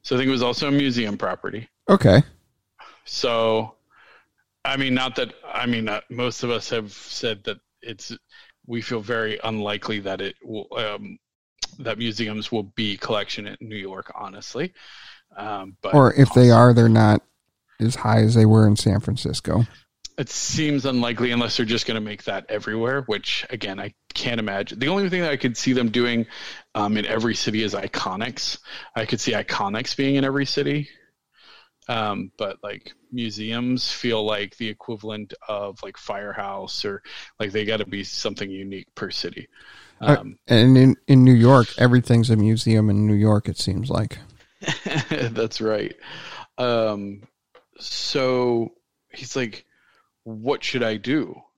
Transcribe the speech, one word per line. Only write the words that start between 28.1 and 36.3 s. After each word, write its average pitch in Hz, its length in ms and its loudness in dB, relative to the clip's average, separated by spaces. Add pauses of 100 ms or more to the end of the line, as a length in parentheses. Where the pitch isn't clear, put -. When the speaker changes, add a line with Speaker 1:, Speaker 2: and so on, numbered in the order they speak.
Speaker 1:
I 117 100 -4
could 107 160 -4
see 123 120 -2
Iconics 107 640 -4
being 139 200 0
in 139 100 2
every 135 220 -2
city. 143 420 -4 (1000)
Um, 104 520 -6
but, 98 240 -6
like, 104 320 -14 (180)
museums 117 800 -6
feel 113 320 -2
like 104 320 -4
the 113 120 -8
equivalent 107 680 -12 (120)
of, 101 360 -8
like, 98 160 -16
Firehouse 101 880 -10